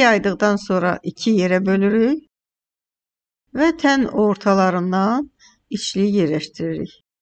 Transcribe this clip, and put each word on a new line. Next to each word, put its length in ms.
yaydıqdan 520
sonra 440
iki 300
yerə 360
bölürük 560
və 200
tən 320
ortalarından 1200
içliyi 440
yerləşdiririk. 800